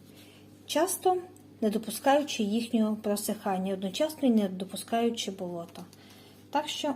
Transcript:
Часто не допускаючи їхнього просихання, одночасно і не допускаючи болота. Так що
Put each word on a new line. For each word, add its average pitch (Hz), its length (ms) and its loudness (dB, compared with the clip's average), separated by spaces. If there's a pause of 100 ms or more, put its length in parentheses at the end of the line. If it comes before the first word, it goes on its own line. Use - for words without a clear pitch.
(680)
Часто 370 500 2 (440)
не 214 100 4
допускаючи 269 720 2
їхнього 214 540 2
просихання, 202 800 -2
одночасно 269 540 0
і - 20 8
не 214 180 4
допускаючи 233 840 -2
болота. 175 520 -8 (680)
Так 294 180 0
що 285 280 -2